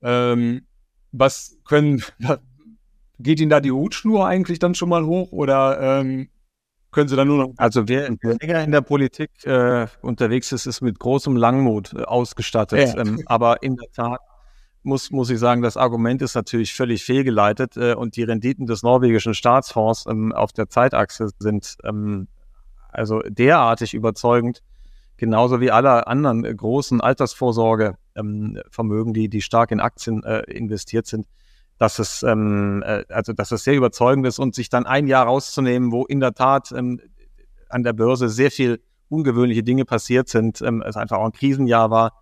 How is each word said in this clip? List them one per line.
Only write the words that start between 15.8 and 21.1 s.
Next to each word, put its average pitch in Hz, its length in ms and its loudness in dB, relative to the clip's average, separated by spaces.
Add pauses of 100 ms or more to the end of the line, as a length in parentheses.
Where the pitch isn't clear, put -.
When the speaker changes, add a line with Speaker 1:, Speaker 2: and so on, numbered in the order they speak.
Speaker 2:
ist 135 140 -4
natürlich 113 380 -4
völlig 120 320 -4
fehlgeleitet, 123 720 0
äh, 120 160 0
und 117 240 -6
die 117 60 -4
Renditen 117 420 -4
des 113 180 -4
norwegischen 117 500 4
Staatsfonds, 117 760 0
ähm, 110 260 -2
auf - 180 -2
der 110 160 -4
Zeitachse 117 640 0 (100)